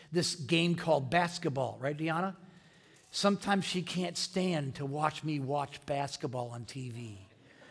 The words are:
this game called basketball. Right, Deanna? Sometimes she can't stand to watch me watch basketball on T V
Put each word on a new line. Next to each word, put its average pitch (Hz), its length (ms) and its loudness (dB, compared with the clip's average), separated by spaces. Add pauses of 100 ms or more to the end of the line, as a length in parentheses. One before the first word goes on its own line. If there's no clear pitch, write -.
(120)
this 170 220 2
game 165 400 4
called 147 360 2
basketball. 151 720 0
Right, 143 160 -2
Deanna? 165 400 0 (720)
Sometimes 196 540 2
she 185 160 0
can't 175 380 -2
stand 165 560 0
to 143 100 -6
watch 151 400 0
me 151 160 0
watch 139 460 -2
basketball 135 640 -2
on 120 160 -10
T 127 240 -8
V 113 280 -10 (520)